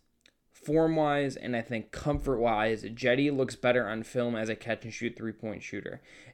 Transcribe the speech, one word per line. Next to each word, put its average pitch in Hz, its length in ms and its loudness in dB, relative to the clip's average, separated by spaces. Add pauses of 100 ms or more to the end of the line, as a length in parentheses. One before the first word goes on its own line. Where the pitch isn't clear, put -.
(520)
Form-wise, 151 840 2
and 120 200 -4
I 117 60 0
think 113 280 -6
comfort-wise, 113 920 0
Cedi 127 500 2
looks 131 220 0
better 123 320 2
on 110 140 -4
film 120 340 -2
as 110 140 -2
a 110 40 -4
catch-and-shoot 113 600 -6
three-point 110 460 -8
shooter. - 400 -10 (320)